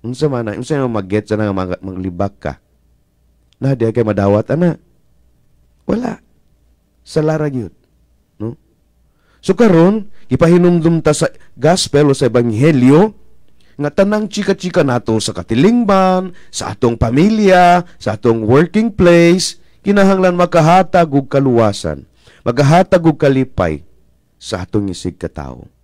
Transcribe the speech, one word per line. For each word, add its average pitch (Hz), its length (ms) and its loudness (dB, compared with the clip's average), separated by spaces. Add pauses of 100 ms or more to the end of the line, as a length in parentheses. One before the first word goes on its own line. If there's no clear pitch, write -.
Unsa 127 240 -6
man 120 240 -4
na, 92 80 -10
unsa 139 240 -6
man 117 160 -4
mag-get 104 320 -4
sa 107 80 -2
nga 104 160 -2
mag-, 92 240 -6
maglibak 92 640 -8
ka? 71 120 -8 (1080)
Na 135 160 -2
di 113 160 -2
kay 117 80 0
madawat 104 480 0
ana. 165 240 0 (1120)
Wala. 233 320 -6 (880)
Sa - 160 -4
lara 156 240 -4
gyud, 127 280 -8 (680)
no? 113 160 -12 (800)
So - 160 -4
karon, 196 560 2 (160)
ipahinumdum 170 800 2
ta 151 80 2
sa - 160 -4 (240)
gospel 147 560 0
o 135 60 0
sa 135 100 -2
ebanghelyo 127 880 2 (600)
nga 147 160 -6
tanang 208 400 -2
chika-chika 190 560 -4
nato 117 320 -2
sa 104 160 -6
katilingban, 185 960 0 (200)
sa - 220 -10
atong 117 220 -2
pamilya, 180 880 2 (160)
sa 101 160 -6
atong 113 320 -2
working 175 480 0
place, 170 640 2 (240)
kinahanglan 190 560 2
makahatag 175 720 2
og 139 160 -2
kaluwasan, 113 800 -2 (400)
makahatag 156 560 2
og 160 160 2
kalipay 131 640 -2 (560)
sa 92 240 -10
atong 98 320 -6
isig - 240 -12
ka 82 80 -12
tawo. 67 400 -14 (180)